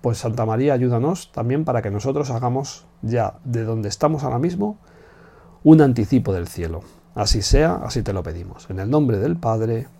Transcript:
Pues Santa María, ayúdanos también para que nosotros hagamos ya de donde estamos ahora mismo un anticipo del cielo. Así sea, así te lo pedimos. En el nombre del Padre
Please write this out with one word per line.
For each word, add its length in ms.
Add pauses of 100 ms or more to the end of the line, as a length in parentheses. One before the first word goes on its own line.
Pues 180
Santa 280
María, 260
ayúdanos 600
también 320
para 180
que 80
nosotros 400
hagamos 560 (160)
ya 320 (100)
de 200
donde 240
estamos 360
ahora 140
mismo 400 (880)
un 160
anticipo 520
del 160
cielo. 340 (320)
Así 280
sea, 420
así 180
te 100
lo 100
pedimos. 480
En 80
el 120
nombre 280
del 180
Padre 520 (120)